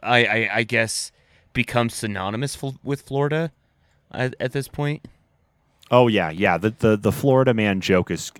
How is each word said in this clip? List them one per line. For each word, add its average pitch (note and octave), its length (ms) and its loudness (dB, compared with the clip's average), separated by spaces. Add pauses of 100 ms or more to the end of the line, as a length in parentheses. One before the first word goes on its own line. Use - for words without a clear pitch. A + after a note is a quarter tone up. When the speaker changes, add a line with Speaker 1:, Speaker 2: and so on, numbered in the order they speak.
Speaker 1:
I, A#2+ 220 2
I, G#2+ 300 0
I A#2 80 0
guess, A2+ 500 -4 (400)
become A#2+ 380 -2
synonymous G#2+ 680 -6
fl-, C#3 140 -8 (120)
with C#3 200 -6
Florida D3 500 -2 (580)
at, B2+ 300 -4
at B2+ 120 -4
this C#3 160 -6
point. D3 380 -6 (840)
Speaker 2:
Oh B2+ 180 6
yeah, F#2+ 220 2
yeah. F2+ 280 2
The, G#2 120 0
the, A2 260 2
the G#2 160 0
Florida C3 420 4
man G#2 260 0
joke F2+ 300 2
is, E2 300 -8